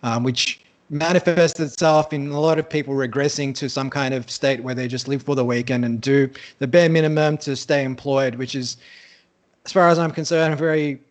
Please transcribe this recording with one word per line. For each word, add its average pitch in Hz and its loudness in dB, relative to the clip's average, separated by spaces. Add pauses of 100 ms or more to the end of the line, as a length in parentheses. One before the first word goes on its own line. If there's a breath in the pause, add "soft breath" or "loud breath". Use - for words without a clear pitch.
um, 120 -2
which - -4 (280)
manifests 170 2
itself 156 2
in 143 -6
a 147 -4
lot 160 2
of 156 -4
people 139 -4
regressing 139 -2
to 139 -6
some 135 -4
kind 135 -2
of 123 -6
state 135 -2
where 127 -6
they 127 -4
just 123 -6
live 139 -2
for 143 -2
the 127 0
weekend 120 0
and 117 -2
do 135 4 (300 loud breath)
the 139 -2
bare 170 6
minimum 156 2
to 143 -6
stay 143 0
employed, 135 -2
which 127 -8
is, 127 -8 (880 loud breath)
as - -14
far 175 6
as 165 4
I'm 165 0
concerned, 160 0
a 143 -4
very 151 0 (120)